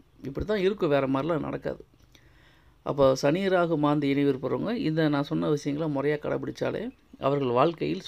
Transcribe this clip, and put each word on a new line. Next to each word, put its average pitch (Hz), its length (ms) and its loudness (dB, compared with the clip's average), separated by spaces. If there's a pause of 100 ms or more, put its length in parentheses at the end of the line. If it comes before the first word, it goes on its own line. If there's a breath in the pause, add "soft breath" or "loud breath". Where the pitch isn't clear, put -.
(240)
இப்படி 139 220 -6
தான் 214 140 0
இருக்கும், 190 300 2
வேற 139 180 2
மாதிரிலாம் 143 320 0
நடக்காது. - 460 -6 (960 soft breath)
அப்போ 139 340 4
சனி 165 320 0
ராகு 175 300 2
மாந்தி 147 260 2
இணைவு 139 300 2
இருப்பவங்க 131 420 -4
இந்த 156 340 0
நான் 143 140 0
சொன்ன 165 260 -2
விஷயங்களை 151 460 -2
முறையா 147 220 0
கடைபிடிச்சாலே, 139 720 -4 (300)
அவர்கள் 139 280 0
வாழ்க்கையில் 151 600 0